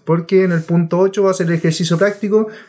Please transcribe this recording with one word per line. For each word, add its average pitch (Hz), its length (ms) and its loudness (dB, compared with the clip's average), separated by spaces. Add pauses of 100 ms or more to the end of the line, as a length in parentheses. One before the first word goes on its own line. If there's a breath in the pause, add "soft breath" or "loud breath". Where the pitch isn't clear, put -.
porque 175 380 2
en 180 80 0
el 165 100 0
punto 170 380 0
ocho 196 240 0
va 190 80 2
a - 20 -2
ser 180 140 -2
el 170 60 0
ejercicio 165 440 0
práctico 208 520 0 (200 loud breath)